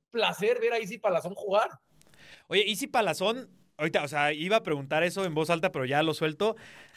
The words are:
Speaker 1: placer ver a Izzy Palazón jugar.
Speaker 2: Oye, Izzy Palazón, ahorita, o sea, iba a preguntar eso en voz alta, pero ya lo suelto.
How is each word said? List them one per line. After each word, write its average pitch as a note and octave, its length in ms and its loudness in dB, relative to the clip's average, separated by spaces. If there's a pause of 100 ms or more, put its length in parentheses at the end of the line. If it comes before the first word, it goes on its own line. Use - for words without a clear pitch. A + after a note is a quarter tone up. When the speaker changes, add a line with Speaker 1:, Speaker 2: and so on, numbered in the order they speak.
(100)
Speaker 1:
placer G#3 500 0
ver A#3 120 0
a A#3 80 0
Izzy G#3+ 180 -8
Palazón F3+ 360 0
jugar. G3+ 360 0 (800)
Speaker 2:
Oye, G3 180 2
Izzy G#3+ 200 -2
Palazón, G#3+ 640 0 (280)
ahorita, D#3+ 260 0
o C#3+ 60 -4
sea, D3 240 2
iba F3 240 0
a A3 60 2
preguntar D3+ 420 0
eso F3+ 200 -2
en E3 100 -4
voz D#3 160 0
alta, E3+ 220 0
pero C3+ 120 -2
ya C#3 180 2
lo D#3+ 120 2
suelto. E3+ 420 0 (400)